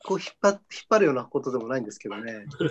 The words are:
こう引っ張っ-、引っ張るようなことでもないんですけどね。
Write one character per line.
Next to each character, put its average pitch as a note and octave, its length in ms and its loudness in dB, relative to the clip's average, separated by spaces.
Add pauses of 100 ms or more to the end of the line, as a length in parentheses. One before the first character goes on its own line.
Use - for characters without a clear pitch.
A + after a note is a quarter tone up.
こ F#3+ 120 0
う - 20 -4
引 F3+ 80 -8
っ - 20 -12 (120)
張 G3+ 100 6
っ-、 G3+ 40 -6
引 G3+ 40 -12
っ - 40 -20 (260)
張 A3 120 6
る G3 60 8
よ D3 60 6
う - 20 0
な A#2+ 100 -2
こ - 160 -2
と C3+ 120 -6
で B2+ 60 -2
も A2+ 100 -6
な C3 100 -2
い - 20 -2
ん A2 40 -6
で G#2 80 -12
す - 60 -18
け A2 100 -12
ど G2+ 80 -8
ね。 A2 300 -10 (240)